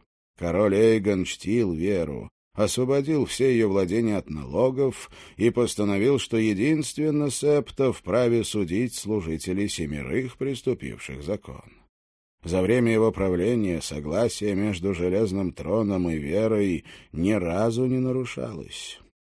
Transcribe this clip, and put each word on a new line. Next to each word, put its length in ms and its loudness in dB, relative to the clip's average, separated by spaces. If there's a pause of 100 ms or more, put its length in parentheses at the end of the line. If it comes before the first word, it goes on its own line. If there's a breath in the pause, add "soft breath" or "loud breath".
(380)
Король 380 2
Эйгон 480 6
чтил 480 -2
веру, 580 -2 (240)
освободил 720 0
все 240 2
ее 200 4
владения 480 2
от 120 -6
налогов 800 -2 (280 loud breath)
и 140 4
постановил, 680 2
что 160 -4
единственно 960 0
Септа 640 0
вправе 500 2
судить 500 -2
служителей 760 -2
семерых, 640 -4
преступивших 880 -6
закон. 580 -10 (640)
За 200 0
время 280 4
его 200 4
правления 680 0
согласие 760 -2
между 400 -2
Железным 580 0
Троном 560 0
и 80 -2
Верой 680 0 (260 loud breath)
ни 220 0
разу 520 0
не 140 0
нарушалось. 1000 -6 (220)